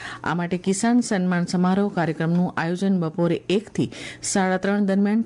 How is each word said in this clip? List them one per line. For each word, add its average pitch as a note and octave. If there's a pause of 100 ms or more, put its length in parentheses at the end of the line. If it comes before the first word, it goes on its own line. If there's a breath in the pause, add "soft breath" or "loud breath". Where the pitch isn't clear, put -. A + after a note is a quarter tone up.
(280 loud breath)
આ D3+
માટે F3
કિસાન G#3+
સન્માન F3+
સમારોહ F#3 (100)
કાર્યક્રમનું E3 (140)
આયોજન F3+
બપોરે E3 (200)
એકથી G3 (440 loud breath)
સાડા F#3
ત્રણ G3+
દરમિયાન G3+